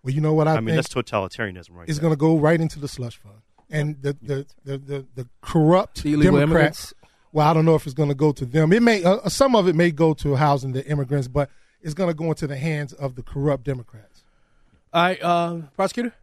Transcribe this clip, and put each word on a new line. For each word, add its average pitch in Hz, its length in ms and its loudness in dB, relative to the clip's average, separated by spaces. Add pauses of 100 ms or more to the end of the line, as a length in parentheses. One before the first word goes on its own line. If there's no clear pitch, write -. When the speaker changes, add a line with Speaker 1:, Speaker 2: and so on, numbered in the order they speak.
Speaker 1:
Well, 135 100 -6
you 151 80 -2
know 156 120 2
what 156 140 2
I 156 80 2
Speaker 2:
I 117 40 0
mean, 113 160 -2
Speaker 1:
think? - 20 4
Speaker 2:
that's - 160 -2
totalitarianism 98 760 -6
right 87 160 -18
Speaker 1:
It's 151 120 -4
Speaker 2:
there. 156 40 -4
Speaker 1:
gonna 160 140 2
go 160 200 4
right 156 220 4
into 160 200 -4
the 139 100 -10
slush 117 280 -10
fund. 101 180 -20 (380)
And 147 280 -4
the, 139 200 -4
the, 139 240 -6 (200)
the, 139 120 -8
the, 139 280 -10 (100)
the 123 140 -12 (100)
corrupt 170 640 2
Speaker 3:
The 147 100 0
illegal 147 260 4
Speaker 1:
Democrats. 156 520 2
Speaker 3:
immigrants. - 20 -20 (380)
Speaker 1:
Well, 151 180 2
I 165 40 4
don't 160 100 2
know 160 120 6
if 147 100 -2
it's 139 80 -10
gonna 143 220 0
go 147 180 2
to 139 120 -6
them. 156 280 4
It 233 80 4
may, 226 220 4
uh, 190 260 2
some 262 260 2
of 185 140 4
it 160 60 0
may 175 160 4
go 156 240 2
to 143 200 -2
housing 135 380 0
the 135 140 -6
immigrants, 139 420 -2
but 139 200 -2 (320)
it's 156 120 -10
gonna 175 220 -2
go 170 100 -8
into 156 220 -4
the 139 100 -8
hands 147 360 -6
of 131 220 -8
the 123 80 -14
corrupt 139 400 -2
Democrats. 123 600 -12 (680)
Speaker 3:
All 170 100 4
right, 180 200 -2
uh, 170 340 -2 (180)
prosecutor? 226 480 -4